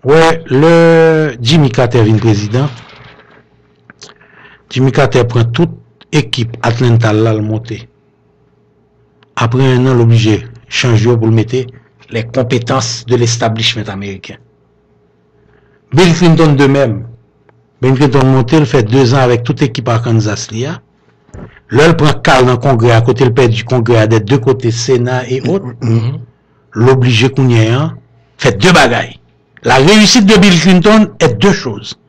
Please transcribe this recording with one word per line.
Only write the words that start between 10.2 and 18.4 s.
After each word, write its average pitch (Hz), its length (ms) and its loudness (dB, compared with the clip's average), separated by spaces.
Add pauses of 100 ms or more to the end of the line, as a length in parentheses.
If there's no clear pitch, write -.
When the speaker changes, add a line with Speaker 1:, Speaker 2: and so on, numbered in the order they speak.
Speaker 1:
change 113 340 -2 (140)
pour 110 100 -2
le 113 60 2
mettre 113 240 -2 (520)
les 113 140 -6
compétences 127 840 -4
de 120 120 0
l'establishment 113 720 -4
américain. 98 480 -14 (1500)
Bill 170 220 2
Clinton 165 400 2
de 139 120 2
même. 135 420 -2 (760)
Bill 131 140 2
Clinton 131 300 2
monte, 131 280 2